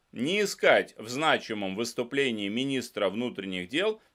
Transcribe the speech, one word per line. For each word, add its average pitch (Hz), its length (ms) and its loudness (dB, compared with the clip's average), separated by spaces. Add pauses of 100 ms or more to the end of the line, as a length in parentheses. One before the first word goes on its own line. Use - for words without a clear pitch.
(120)
не 165 300 0
искать 156 560 4
в 107 100 -12
значимом 117 680 0
выступлении 120 720 -2
министра 120 600 -2
внутренних 95 600 -6
дел 202 320 -2 (140)